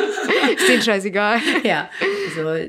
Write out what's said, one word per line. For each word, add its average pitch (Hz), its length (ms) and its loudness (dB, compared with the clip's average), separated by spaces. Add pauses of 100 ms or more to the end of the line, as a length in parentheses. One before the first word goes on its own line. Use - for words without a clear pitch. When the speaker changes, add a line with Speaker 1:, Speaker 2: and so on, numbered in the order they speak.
(560)
Speaker 1:
Ist 381 120 4
denen 240 140 4
scheißegal. 208 580 0 (240)
Speaker 2:
Ja, 160 240 0 (400)
also 160 260 -4 (140)